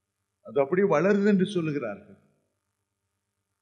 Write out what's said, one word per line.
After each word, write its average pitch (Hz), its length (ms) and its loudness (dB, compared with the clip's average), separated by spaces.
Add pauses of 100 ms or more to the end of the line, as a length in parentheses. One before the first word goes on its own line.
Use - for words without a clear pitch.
(420)
அது 127 200 -4
அப்படியே 180 260 0
வளருது 196 380 2
என்று 196 200 4
சொல்லுகிறார்கள். 131 760 -6 (1400)